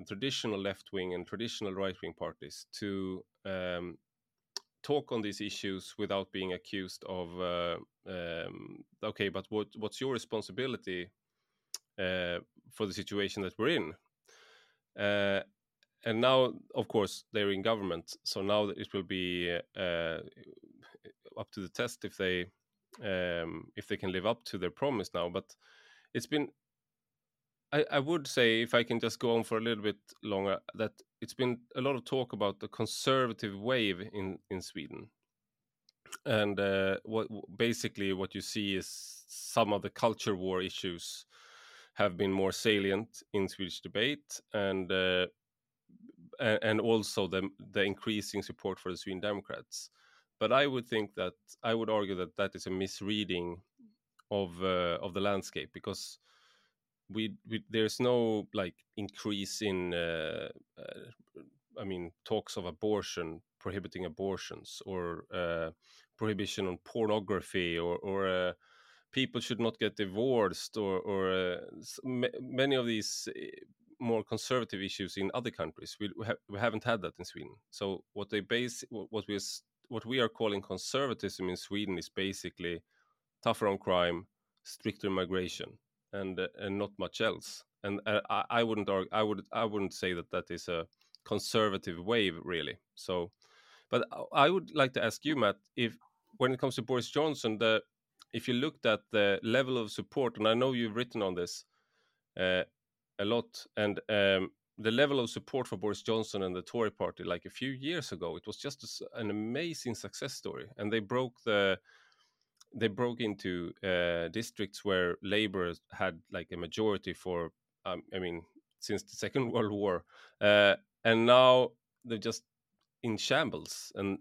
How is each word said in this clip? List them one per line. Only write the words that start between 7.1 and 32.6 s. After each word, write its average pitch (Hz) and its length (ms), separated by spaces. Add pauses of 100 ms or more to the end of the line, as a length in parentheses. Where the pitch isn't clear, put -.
uh, 87 360 (320)
um, 85 760 (180)
"Okay, 107 260
but 95 220
what, 107 260
what's 107 240
your 131 120
responsibility, 104 1000 (880)
uh, 90 400 (340)
for 107 140
the 92 60
situation 101 500
that 92 160
we're 113 100
in?" 101 260 (1040)
Uh, 101 440 (640)
and 113 160
now, 131 320 (220)
of 123 140
course, - 440
they're 104 200
in 95 100
government, 98 640
so - 180
now 104 260
it 101 240
will 98 120
be, 87 520 (200)
uh, 85 420 (1200)
up 107 140
to - 80
the 90 80
test - 360
if 98 120
they, 92 340 (520)
um, 87 720
if 107 100
they 104 100
can 92 160
live 92 140
up 117 180
to - 140
their 87 120
promise 120 440
now. 87 140
But 95 260 (580)
it's 135 140
been, 147 220 (1200)
I, 147 180
I 147 100
would 147 260
say, 113 360
if 117 120
I 120 80
can 117 160
just 113 220
go 117 160
on 113 80
for 113 140
a - 20
little 113 240
bit 104 120 (280)
longer, 98 340 (160)
that 107 180 (280)
it's - 140
been 123 240 (180)
a 131 40
lot 135 140
of 120 100
talk 131 280
about 101 260
the 101 100